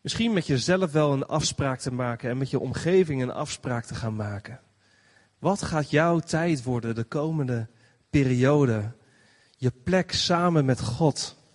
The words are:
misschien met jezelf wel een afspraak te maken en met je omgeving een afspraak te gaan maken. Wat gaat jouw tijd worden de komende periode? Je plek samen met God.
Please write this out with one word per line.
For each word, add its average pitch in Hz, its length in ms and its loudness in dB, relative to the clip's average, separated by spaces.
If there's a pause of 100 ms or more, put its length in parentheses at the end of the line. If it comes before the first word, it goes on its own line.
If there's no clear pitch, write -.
misschien 226 320 -2
met 175 140 0
jezelf 160 440 2
wel 147 220 2
een 139 120 0
afspraak 139 540 -2
te 127 140 -6
maken 123 360 -4
en 123 80 -2
met 135 120 -4
je 139 100 -2
omgeving 156 600 2
een 123 100 -2
afspraak 127 540 -6
te - 100 -12
gaan 110 200 -4
maken. 104 440 -8 (800)
Wat 180 220 0
gaat 151 280 -2
jouw 165 300 4
tijd 156 440 -2
worden 117 320 -2
de 113 80 -4
komende 143 640 -4 (420)
periode? 127 840 4 (680)
Je 127 140 0 (120)
plek 180 280 2
samen 170 540 2
met 127 160 2
God. 135 560 -2 (180)